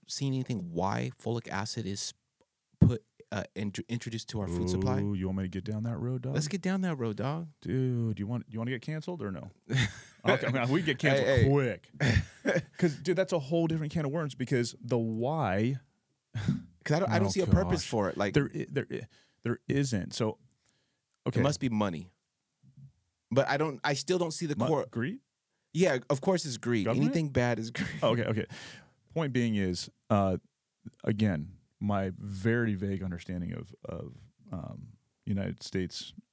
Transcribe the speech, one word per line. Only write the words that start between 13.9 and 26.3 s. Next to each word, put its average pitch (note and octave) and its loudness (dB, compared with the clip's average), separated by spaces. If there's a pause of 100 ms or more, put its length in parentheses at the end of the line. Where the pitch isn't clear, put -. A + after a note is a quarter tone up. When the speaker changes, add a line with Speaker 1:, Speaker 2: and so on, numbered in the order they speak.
Speaker 2:
can D#3 0
of C3+ -2
worms D3+ -2
because B2 0
the A#2+ 2
why A2+ 2 (1080)
Speaker 1:
'Cause D3+ 2
I - 0
don't, F#3+ 0
I - 4
don't G3 4
Speaker 2:
Oh, - -2
Speaker 1:
see F#3+ 0
a E3+ 0
purpose F3+ 4
Speaker 2:
gosh. - -8
Speaker 1:
for G#2 2
it. - -4
Like G2+ 2
Speaker 2:
There C#3+ 4
i-, - -4
there C#3 -4
i-, - -6 (420)
there A#2 -2
isn't. B2+ 0
So, A2 -2 (880)
okay. B2 2
Speaker 1:
It - 6
must C#3+ 2
be C3+ 0
money. F#2+ -2 (1200)
But C3+ 4
I C#3+ 2
don't, D3 -2
I D3 2
still F#3 0
don't E3+ -2
see E3+ -4
the D3 -2
Speaker 2:
Mo-, A#2+ 0
Speaker 1:
core. D3 2
Speaker 2:
greed? D3 -4 (540)
Speaker 1:
Yeah, D#3 4 (120)
of C#3 2
course F#3 2